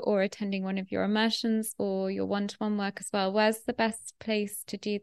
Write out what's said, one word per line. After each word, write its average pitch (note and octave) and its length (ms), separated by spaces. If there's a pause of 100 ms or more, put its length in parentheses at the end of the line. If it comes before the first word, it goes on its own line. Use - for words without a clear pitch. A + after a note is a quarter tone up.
or G3+ 200
attending G3 400
one F#3+ 160
of F#3+ 120
your F#3+ 120
immersions A3 760
or F#3+ 320
your G3 160
one-to-one G3+ 520
work G3+ 220
as - 140
well, F#3+ 180
where's G#3+ 300
the - 120
best - 460
place G#3 480
to G#3 100
do G#3 260